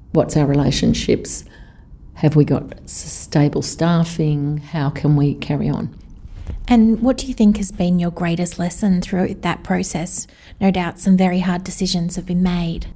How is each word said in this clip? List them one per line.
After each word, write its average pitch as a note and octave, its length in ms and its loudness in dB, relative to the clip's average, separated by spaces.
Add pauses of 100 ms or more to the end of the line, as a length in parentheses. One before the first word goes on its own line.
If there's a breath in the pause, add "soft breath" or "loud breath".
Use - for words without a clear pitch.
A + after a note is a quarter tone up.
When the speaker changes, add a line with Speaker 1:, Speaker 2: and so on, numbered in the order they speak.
(120)
Speaker 1:
what's - 240 2
our D3 100 4
relationships, - 960 0 (720 soft breath)
have D3+ 220 2
we D3 80 8
got - 280 -2 (120)
s-, - 80 -14
stable - 720 -2
staffing, D3+ 960 0
how C#3+ 320 -4
can D3 260 2
we C#3+ 180 2
carry C#3+ 340 -2
on? - 280 -4 (720 loud breath)
Speaker 2:
And A3+ 320 6
what C4 180 2
do - 80 -8
you C4 80 -6
think G#3 220 6
has G3+ 160 -4
been F3+ 260 0
your E3+ 140 0
greatest E3+ 460 -2
lesson F3+ 420 0
through F#3 340 -2
that - 300 -4
process? F3+ 640 -4 (320 loud breath)
No G3 100 4
doubt F3+ 300 -2
some F#3+ 160 4
very F#3 240 2
hard F3+ 240 -2
decisions F3 520 -4
have F3 100 -8
been F3+ 160 0
made. F3 540 -2